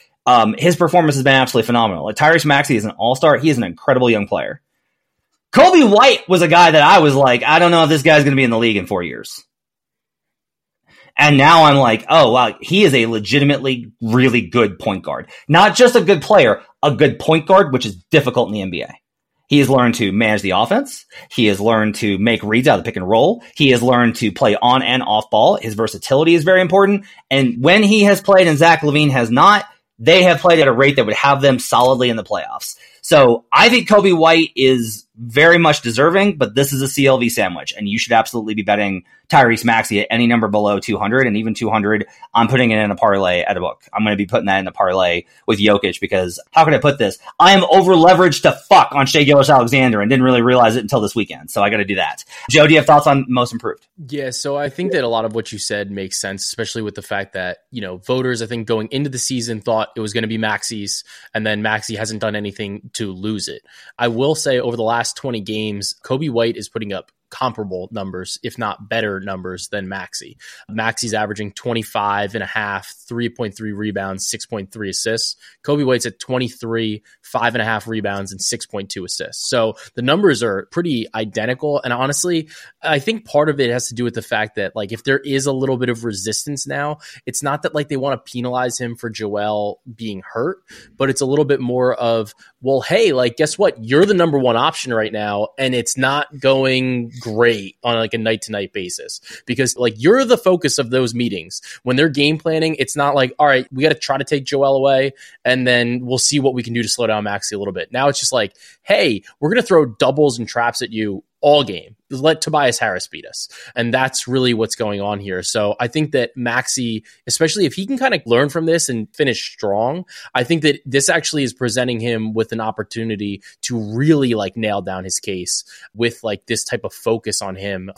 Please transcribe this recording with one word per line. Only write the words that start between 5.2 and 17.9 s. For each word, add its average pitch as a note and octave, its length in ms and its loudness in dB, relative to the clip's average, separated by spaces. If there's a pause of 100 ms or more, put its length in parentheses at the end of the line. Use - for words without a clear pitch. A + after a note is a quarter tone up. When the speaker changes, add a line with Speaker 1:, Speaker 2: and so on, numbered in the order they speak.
Speaker 1:
Coby D#4+ 340 8
White A#3 380 4
was E3 140 4
a E3 40 4
guy E3+ 240 8
that D3+ 120 6
I F3+ 160 8
was D3 160 4
like, B2+ 280 4
"I D3+ 140 2
don't F3 140 4
know E3 120 4
if D3 60 2
this D3+ 140 2
guy's D3+ 200 6
gonna C#3 120 2
be C3+ 80 2
in A#2 80 2
the A2+ 80 0
league A2+ 180 2
in F2 80 -2
four F#2 160 -2
years." A#1+ 420 -12 (1700)
And C#3+ 180 4
now D#3+ 280 8
I'm C#3+ 140 6
like, A#2 320 2
"Oh, C#3+ 220 6
wow, A#2+ 300 2
he G3 220 2
is D3 100 6
a A#2 140 2
legitimately B2 920 0
really A#2+ 420 2
good G2+ 360 0
point G2 260 -6
guard." C2+ 280 -10 (160)
Not F3+ 280 4
just B3 200 6
a A3 60 6
good E3+ 200 2
player, C3+ 400 4 (220)
a D3 80 2
good C#3 260 0
point D#3+ 300 0
guard, F#3 260 4
which B2 140 -4
is F#2+ 80 -8 (160)